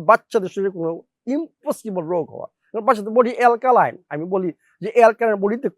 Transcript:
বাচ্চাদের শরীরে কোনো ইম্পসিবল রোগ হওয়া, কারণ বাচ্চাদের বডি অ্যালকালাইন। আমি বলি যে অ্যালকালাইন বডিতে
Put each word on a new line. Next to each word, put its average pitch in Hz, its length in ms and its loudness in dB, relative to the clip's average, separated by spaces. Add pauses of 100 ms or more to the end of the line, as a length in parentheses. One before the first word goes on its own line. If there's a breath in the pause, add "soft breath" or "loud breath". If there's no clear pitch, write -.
বাচ্চাদের 196 440 0
শরীরে 196 260 -4
কোনো 165 140 -4 (420)
ইম্পসিবল 269 760 -8
রোগ 170 120 -2 (100)
হওয়া, - 140 -12 (220)
কারণ 214 180 -8
বাচ্চাদের 214 280 -2
বডি 247 140 4 (100)
অ্যালকালাইন। 233 540 4 (180)
আমি 151 120 -6 (100)
বলি 190 140 -2 (340)
যে 185 140 -6
অ্যালকালাইন 226 480 4
বডিতে 233 340 -2